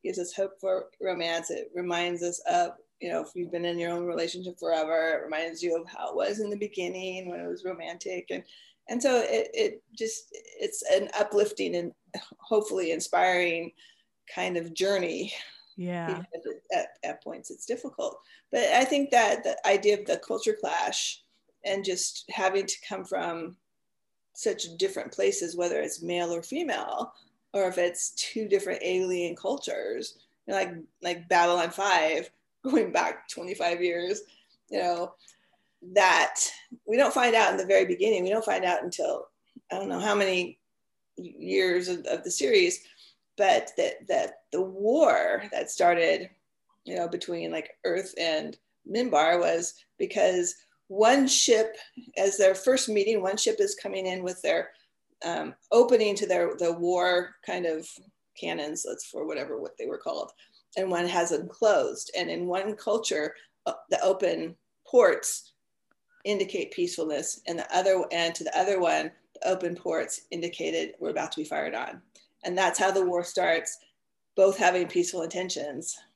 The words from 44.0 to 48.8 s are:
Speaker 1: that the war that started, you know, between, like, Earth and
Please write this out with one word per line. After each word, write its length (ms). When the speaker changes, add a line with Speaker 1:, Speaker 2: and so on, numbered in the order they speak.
Speaker 1:
that 340
the 100
war 800
that 180
started, 600
you 120
know, 120
between, 420
like, 200
Earth 340
and 380